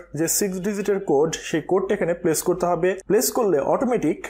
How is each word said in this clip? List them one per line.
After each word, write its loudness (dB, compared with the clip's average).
যে -2
সিক্স -2
ডিজিটের -2
কোড, 2
সেই -4
কোডটা 0
এখানে 0
প্লেস 0
করতে 0
হবে। 0
প্লেস 2
করলে 2
অটোমেটিক 0